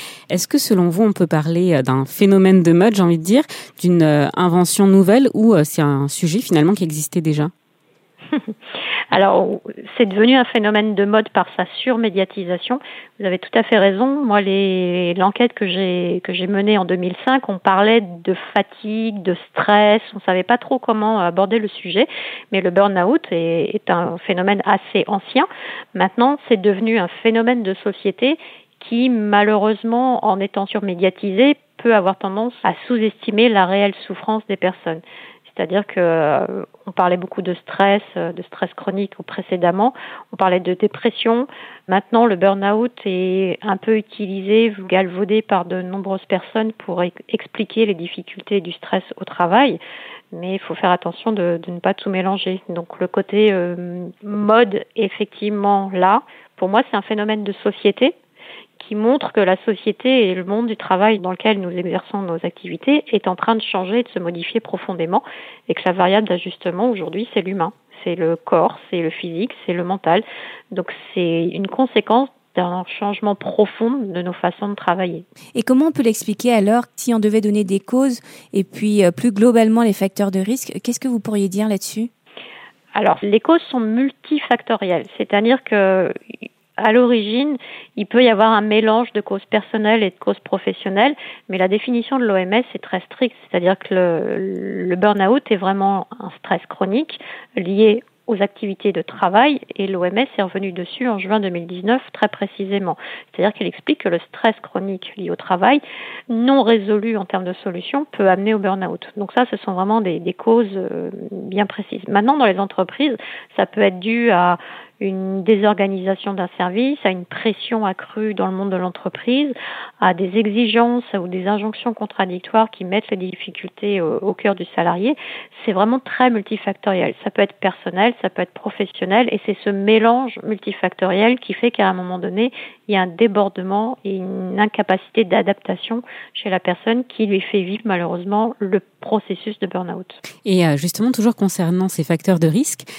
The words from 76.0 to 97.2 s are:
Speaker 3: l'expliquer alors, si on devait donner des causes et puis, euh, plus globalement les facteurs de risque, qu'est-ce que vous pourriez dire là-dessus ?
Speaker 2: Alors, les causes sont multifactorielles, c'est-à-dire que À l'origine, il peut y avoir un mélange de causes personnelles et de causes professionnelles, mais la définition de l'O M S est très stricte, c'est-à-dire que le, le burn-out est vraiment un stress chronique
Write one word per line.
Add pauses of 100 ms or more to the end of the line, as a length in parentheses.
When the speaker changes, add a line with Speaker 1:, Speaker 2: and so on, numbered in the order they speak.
Speaker 3:
l'expliquer
alors, (120)
si
on
devait
donner
des
causes (320)
et
puis,
euh,
plus
globalement
les
facteurs
de
risque,
qu'est-ce
que
vous
pourriez
dire
là-dessus ? (800)
Speaker 2:
Alors,
les
causes
sont
multifactorielles, (100)
c'est-à-dire
que (640)
À
l'origine, (400)
il
peut
y
avoir
un
mélange
de
causes
personnelles
et
de
causes
professionnelles, (340)
mais
la
définition
de
l'O
M
S (100)
est
très
stricte, (120)
c'est-à-dire
que
le,
le
burn-out
est
vraiment (100)
un
stress
chronique (340)